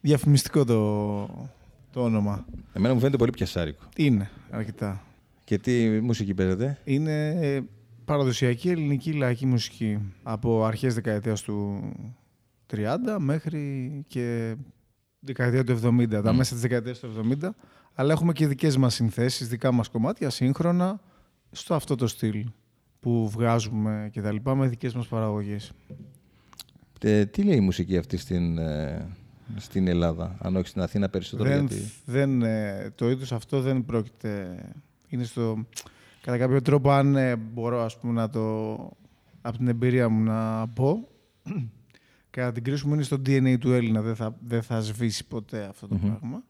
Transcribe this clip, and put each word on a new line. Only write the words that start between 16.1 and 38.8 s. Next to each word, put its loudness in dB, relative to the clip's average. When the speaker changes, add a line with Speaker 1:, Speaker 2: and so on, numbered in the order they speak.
Speaker 1:
τα 4
Speaker 2:
Μμμ. 6
Speaker 1:
μέσα 2
της -6
δεκαετίας -2
του -14
εβδομήντα. -2
Αλλά 2
έχουμε 4
και 2
δικές 2
μας 4
συνθέσεις, 0
δικά 0
μας 2
κομμάτια, -2
σύγχρονα, 0
στο -6
αυτό 0
το 0
στυλ -2
που 0
βγάζουμε 0
και -8
τα -2
λοιπά, -2
με 2
δικές -4
μας -6
παραγωγές. -4
Speaker 2:
Ε, 4
τι -2
λέει 6
η 6
μουσική 2
αυτή -2
στην... -2
ε, -4
στην -2
Ελλάδα, 0
αν -2
όχι 0
στην -4
Αθήνα 0
περισσότερο, -2
Speaker 1:
Δεν, 2
Speaker 2:
γιατί -4
Speaker 1:
δεν, 0
ε, -2
το 0
είδος -4
αυτό -4
δεν 0
πρόκειται, -6
είναι -4
στο, -4
κατά -4
κάποιο 2
τρόπο, 4
αν, 4
ε, 2
μπορώ, -4
ας -6
πούμε, -4
να 0
το, -2